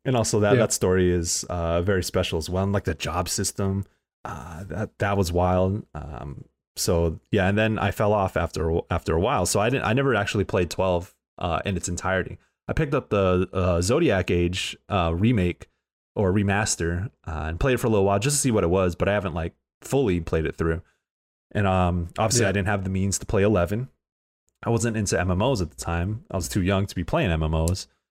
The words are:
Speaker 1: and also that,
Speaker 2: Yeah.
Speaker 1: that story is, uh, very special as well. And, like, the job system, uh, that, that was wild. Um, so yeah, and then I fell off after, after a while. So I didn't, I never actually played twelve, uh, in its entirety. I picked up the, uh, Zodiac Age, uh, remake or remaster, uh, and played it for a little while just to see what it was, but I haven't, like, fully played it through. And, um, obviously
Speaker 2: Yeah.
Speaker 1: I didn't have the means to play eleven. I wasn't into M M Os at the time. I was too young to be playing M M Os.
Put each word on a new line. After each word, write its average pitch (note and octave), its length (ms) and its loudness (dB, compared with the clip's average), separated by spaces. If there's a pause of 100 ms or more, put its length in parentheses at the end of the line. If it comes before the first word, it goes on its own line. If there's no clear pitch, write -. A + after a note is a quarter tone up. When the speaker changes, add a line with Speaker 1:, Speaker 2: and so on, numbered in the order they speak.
Speaker 1:
and C3 140 0
also A2 240 0
that, G#2 140 4
Speaker 2:
Yeah. G#2+ 40 6
Speaker 1:
that G#2+ 140 0
story F#2 360 2
is, F2 400 -2
uh, E2+ 340 -2
very F#2 200 0
special - 340 -2
as D#2 120 -6
well. F#2 160 -2
And, G2 80 -2
like, G2+ 100 -2
the F2 120 -4
job E2+ 340 -4
system, G2 560 -2 (400)
uh, E2+ 400 -12
that, E2 340 -6
that G2+ 160 0
was F#2 160 2
wild. F#2 540 2 (100)
Um, C#2+ 480 -12 (320)
so E2+ 460 0 (100)
yeah, F#2+ 160 2
and G2+ 100 2
then A2 220 2
I G#2 120 0
fell G#2 200 0
off G2+ 240 0
after, E2 540 -2
after - 260 -2
a E2 60 0
while. G#2+ 240 0
So G2+ 160 0
I A2 80 2
didn't, C3 160 -2
I G#2+ 80 0
never C3+ 220 2
actually G2+ 280 0
played F2+ 260 0
twelve, F2+ 460 -2 (220)
uh, E2 280 -4
in F#2+ 120 -2
its F2 100 -6
entirety. F#2 520 -4 (280)
I A2+ 60 -2
picked D3 200 -2
up C3+ 160 -2
the, F#2 440 4
uh, F2+ 260 2
Zodiac G#2 520 2
Age, F2+ 440 0 (140)
uh, E2+ 260 0
remake F#2 540 0 (460)
or G2 160 2
remaster, G2 800 0 (160)
uh, D#2 220 -6
and D#2+ 120 -6
played C3+ 140 2
it A#2+ 40 2
for B2+ 100 -2
a - 20 2
little G2+ 160 4
while G2 140 4
just C#3 160 0
to C#3+ 60 0
see C3 100 0
what G#2+ 120 4
it E2+ 60 2
was, F2+ 260 2
but F#2 140 0
I G2 40 2
haven't, G2 200 -2
like, E2+ 220 -6 (260)
fully A2 400 0
played D#2+ 240 0
it C#2 100 -4
through. E2 280 -2 (680)
And, G2+ 120 0
um, F2+ 440 2 (100)
obviously A2+ 240 2
Speaker 2:
Yeah. G2 60 2
Speaker 1:
I - 20 0
didn't F#2+ 160 0
have G2+ 160 -2
the F#2+ 80 -4
means F#2+ 260 -2
to - 80 -16
play G2+ 160 0
eleven. G#2 480 2 (720)
I A2+ 60 -4
wasn't A2+ 260 0
into G#2+ 240 0
M F2+ 120 0
M F2+ 100 0
Os B2 180 2
at E2 120 -4
the - 40 -20
time. F2 540 -4
I - 60 -6
was F2 120 -4
too - 140 -2
young G2 240 2
to - 80 -8
be F2+ 100 -4
playing D3 280 0
M D#2+ 100 0
M D#2+ 140 0
Os. E2 320 -2 (240)